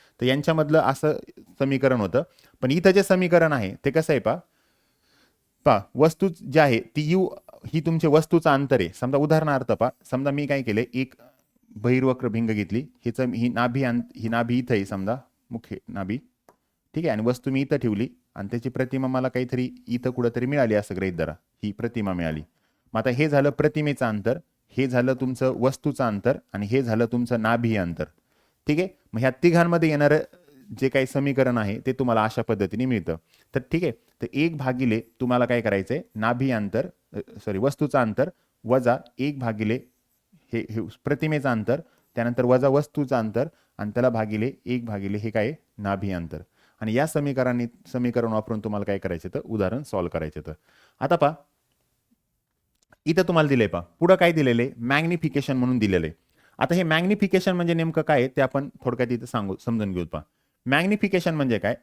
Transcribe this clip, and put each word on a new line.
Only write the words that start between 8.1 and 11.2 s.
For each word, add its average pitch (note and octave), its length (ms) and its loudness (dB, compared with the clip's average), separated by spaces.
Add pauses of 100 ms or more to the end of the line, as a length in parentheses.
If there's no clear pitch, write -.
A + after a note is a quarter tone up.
अंतर C#3 300 2
आहे. E2+ 80 0 (120)
समजा C3+ 180 0
उदाहरणार्थ D3+ 540 2
पहा, A#2 180 2 (200)
समजा C3+ 200 -2
मी C#3+ 160 -2
काय C#3 160 -2
केलंय, A2+ 220 0 (100)
एक C3 200 -4 (640)